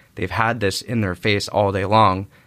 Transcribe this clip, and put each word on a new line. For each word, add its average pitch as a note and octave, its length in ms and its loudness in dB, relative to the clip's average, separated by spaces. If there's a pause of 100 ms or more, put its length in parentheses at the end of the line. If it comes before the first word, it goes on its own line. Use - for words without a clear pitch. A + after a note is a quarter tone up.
(160)
they've F#2 120 -4
had A2+ 300 -2
this G2+ 240 -2
in A#2 200 -2
their F#2 120 -2
face G2+ 320 -2
all G2+ 240 2
day G2 140 -2
long. G2+ 420 2 (200)